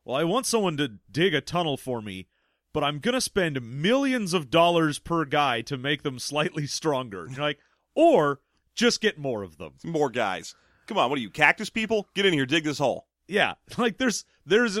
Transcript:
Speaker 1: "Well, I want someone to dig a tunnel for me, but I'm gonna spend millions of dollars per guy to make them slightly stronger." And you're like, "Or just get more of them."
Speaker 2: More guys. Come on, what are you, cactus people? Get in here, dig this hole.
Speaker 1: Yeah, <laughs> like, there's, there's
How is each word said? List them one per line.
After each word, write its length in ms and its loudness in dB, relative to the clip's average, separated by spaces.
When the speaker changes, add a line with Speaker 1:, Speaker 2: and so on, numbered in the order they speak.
Speaker 1:
"Well, 120 -4
I 80 2
want 220 2
someone 320 2
to 160 -2
dig 240 2
a 80 2
tunnel 360 -2
for 260 -6
me, 240 -10
but 100 -2
I'm 160 -2
gonna 220 -2
spend 420 -2
millions 720 0
of 160 -4
dollars 480 4
per 260 -2
guy 380 0
to 140 -8
make 260 -4
them 160 -4
slightly 480 -4
stronger." 600 -4
And 100 -14
you're 100 -4
like, 140 -4
"Or 460 4
just 260 2
get 180 -2
more 260 -6
of 140 -16
them." 160 -14
Speaker 2:
More 260 0
guys. 460 -4
Come 100 -4
on, 120 2
what 100 -2
are 20 -4
you, 80 -10
cactus 400 2
people? 440 -2
Get 120 2
in 60 4
here, 140 2
dig 180 0
this 140 -4
hole. 280 -2
Speaker 1:
Yeah, 260 0
<laughs> 120 -10
like, 200 -2
there's, 260 -2
there's 360 2